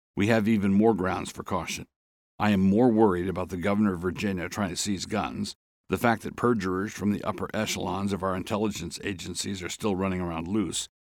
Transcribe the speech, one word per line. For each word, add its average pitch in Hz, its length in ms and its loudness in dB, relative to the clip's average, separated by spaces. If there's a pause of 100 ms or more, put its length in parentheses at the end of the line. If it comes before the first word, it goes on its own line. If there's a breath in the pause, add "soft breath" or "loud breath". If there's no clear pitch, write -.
(160)
we 101 100 2
have 113 220 4
even 101 260 4
more 107 220 6
grounds 92 360 -4
for 95 120 -12
caution. - 420 -6 (540)
I 107 100 2
am 101 120 4
more 101 280 6
worried 98 400 4
about 90 200 -4
the 92 80 -6
governor 101 360 2
of 87 60 -4
Virginia 90 500 -2
trying 98 220 -2
to 73 40 -6
seize 90 300 -4
guns, 101 500 -4 (340)
the 90 100 0
fact 117 240 0
that 76 120 -10
perjurers 101 560 0
from 101 200 -2
the 98 120 -2
upper 92 300 -6
echelons 98 580 -2
of 92 120 -2
our 95 120 0
intelligence 101 680 -4
agencies 92 580 -6
are 85 80 -8
still 104 260 -2
running 92 240 0
around 85 280 -4
loose, 98 420 -2 (160)